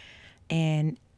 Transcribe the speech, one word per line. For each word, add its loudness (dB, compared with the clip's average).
And 0